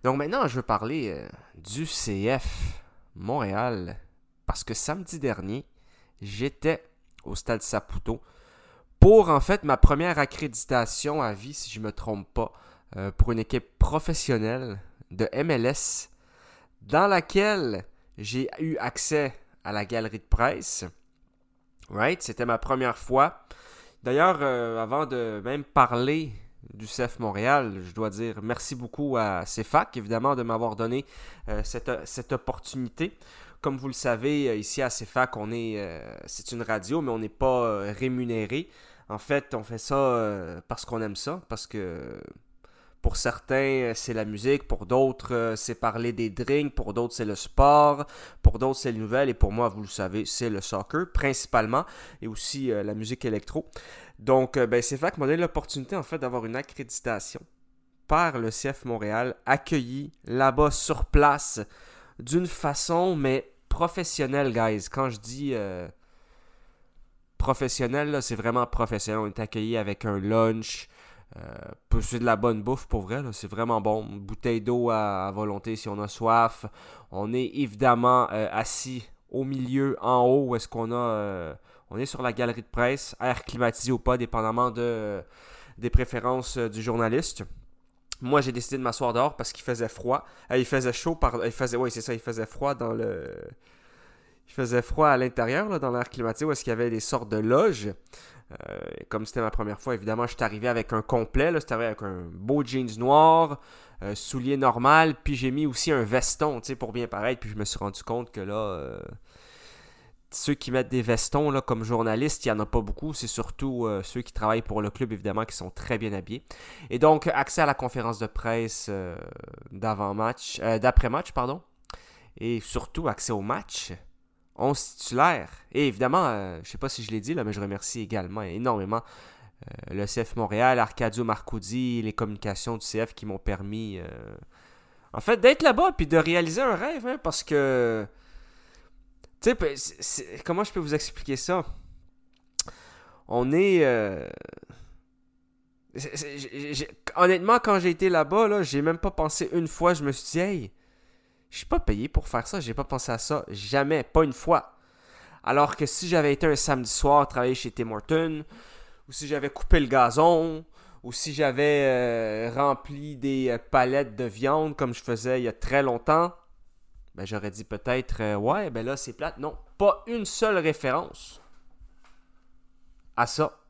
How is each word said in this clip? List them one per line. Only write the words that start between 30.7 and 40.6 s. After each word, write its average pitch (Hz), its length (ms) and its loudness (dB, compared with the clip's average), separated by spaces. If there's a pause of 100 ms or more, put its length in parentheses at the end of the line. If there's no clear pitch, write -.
donné, 117 300 -2 (440)
euh, 107 140 -2
cette, - 280 -6 (140)
cette - 260 -8
opportunité. 131 840 -6 (460)
Comme 139 160 -2
vous 127 80 -8
le 135 80 -6
savez, 135 560 0
euh, 113 60 0
ici 107 260 -4
à 127 80 0
cefac, 127 480 -2
on 104 140 -6
est, 113 260 -4
euh, 85 240 -8 (240)
c'est - 260 -10
une 117 120 -6
radio, 110 380 -2
mais 131 100 -2
on 113 80 -2
n'est 107 100 -6
pas, 127 340 2
euh, 104 320 -2
rémunéré. 123 760 -4 (360)
En 107 120 -8
fait, 143 340 -2
on 113 80 -4
fait 110 160 -10
ça, 139 180 -2
euh, 104 720 0